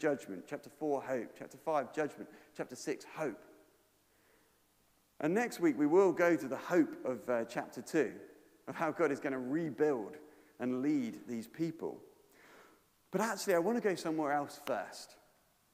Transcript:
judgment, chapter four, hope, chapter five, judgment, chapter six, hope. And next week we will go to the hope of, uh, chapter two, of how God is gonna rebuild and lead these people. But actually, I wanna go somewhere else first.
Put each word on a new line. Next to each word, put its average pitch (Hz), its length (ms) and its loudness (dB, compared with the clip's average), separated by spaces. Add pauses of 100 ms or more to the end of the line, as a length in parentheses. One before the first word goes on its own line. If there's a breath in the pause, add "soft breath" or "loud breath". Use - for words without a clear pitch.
judgment, 127 480 -2
chapter - 200 -10
four, 143 320 -2
hope, 127 280 -4 (100)
chapter - 180 -16
five, 143 380 -2
judgment, 147 340 -2 (280 loud breath)
chapter - 180 -8
six, - 400 -6
hope. 151 260 -4 (1800 soft breath)
And 156 120 2
next 226 280 0
week 165 180 4
we 147 80 4
will 180 240 8
go 170 240 6
to 139 140 0
the 127 80 -4
hope 175 480 2
of, 123 260 -4
uh, 117 140 2
chapter 131 380 -6
two, 117 320 0 (520)
of 135 80 -8
how 156 160 -2
God 147 220 2
is 123 80 -4
gonna 131 180 -2
rebuild 139 800 0 (420 loud breath)
and 127 240 0
lead 135 460 0
these 113 180 -6
people. 156 540 -6 (1120 loud breath)
But 185 80 2
actually, 202 340 2
I 170 60 6
wanna 220 200 2
go 190 140 2
somewhere 156 380 0
else 143 340 0
first. 101 480 -6 (600)